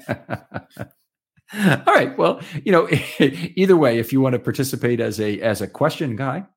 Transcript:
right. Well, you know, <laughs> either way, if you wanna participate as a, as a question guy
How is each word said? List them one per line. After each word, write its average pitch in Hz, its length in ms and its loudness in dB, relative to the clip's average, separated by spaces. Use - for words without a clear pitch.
right. 311 300 2
Well, 170 240 0
you 214 80 0
know, 165 160 4
<laughs> - 160 -14
either 170 580 2
way, 127 200 4
if 117 160 -2
you 135 80 4
wanna 127 180 2
participate 120 600 -2
as 110 200 -4
a, 104 220 -2
as 110 200 -2
a 98 60 -4
question 147 480 -4
guy 135 300 -6